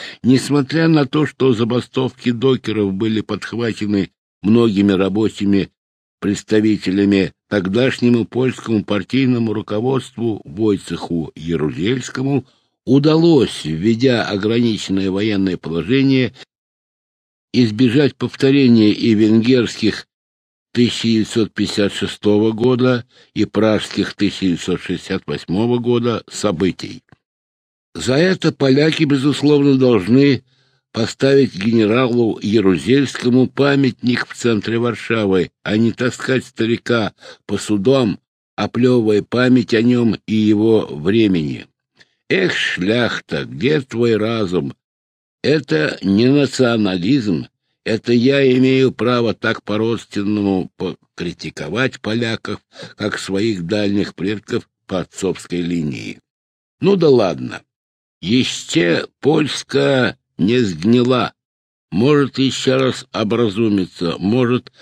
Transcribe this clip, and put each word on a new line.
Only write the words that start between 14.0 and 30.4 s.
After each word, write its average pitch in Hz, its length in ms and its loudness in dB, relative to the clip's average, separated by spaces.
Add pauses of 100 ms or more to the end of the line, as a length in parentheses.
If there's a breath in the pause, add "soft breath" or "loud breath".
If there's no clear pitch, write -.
ограниченное 101 840 -2
военное 98 460 -2
положение, 127 760 0 (1200 loud breath)
избежать 123 640 2
повторения 123 760 4
и 117 220 0
венгерских 110 920 2 (640)
тысяча 117 360 0
девятьсот 110 440 -2
пятьдесят 101 400 -2
шестого 104 600 0
года 123 520 0 (280 soft breath)
и 104 100 -2
пражских 101 720 -2
тысяча 95 320 -4
девятьсот 87 360 -2
шестьдесят 92 460 -8
восьмого 110 520 -2
года 120 520 -2
событий. 92 720 -4 (880)
За 117 200 -4
это 170 400 0
поляки, 147 500 2
безусловно, 143 720 2
должны 127 680 4 (480)